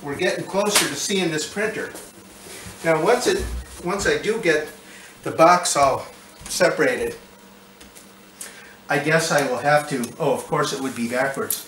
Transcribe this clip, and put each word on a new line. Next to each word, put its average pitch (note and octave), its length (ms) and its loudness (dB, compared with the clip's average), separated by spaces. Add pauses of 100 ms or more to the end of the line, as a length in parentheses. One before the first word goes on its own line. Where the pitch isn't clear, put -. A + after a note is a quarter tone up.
we're C#3 120 -6
getting F3 300 -2
closer G3 420 0
to D3 80 -6
seeing F#3 360 -2
this D#3 160 -4
printer. - 460 -6 (880)
Now, D#3+ 180 2
once A#3+ 240 4
it, - 180 0 (400)
once G3 220 -2
I D3+ 120 2
do G#3 220 -2
get D#3 280 2 (560)
the C#3 80 -6
box F3 460 6
all C#3 280 2 (440)
separated, C3 680 0 (1700)
I C#3+ 100 2
guess D#3+ 320 2
I C#3 160 4
will B2 120 -2
have D3 300 4
to, B2+ 140 -2 (160)
oh, C#3 140 2
of A#2 140 -4
course C#3+ 260 0
it C3+ 80 -4
would B2 140 -4
be A#2 120 -2
backwards. B2 600 -2